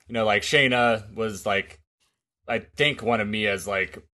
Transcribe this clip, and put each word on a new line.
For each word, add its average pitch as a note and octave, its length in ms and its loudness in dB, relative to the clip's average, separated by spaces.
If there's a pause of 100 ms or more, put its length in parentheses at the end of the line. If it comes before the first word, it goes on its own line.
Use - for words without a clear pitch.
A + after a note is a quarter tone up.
you A2+ 60 -14
know, A2+ 120 0
like, G#2 160 4
Shayna A#2+ 720 2
was, A2 320 -6
like, G2 340 -2 (680)
I A#2 120 -2
think - 440 -2
one A2+ 180 2
of G#2 60 -2
Mia's, G#2 400 -2
like, F#2+ 320 -4 (200)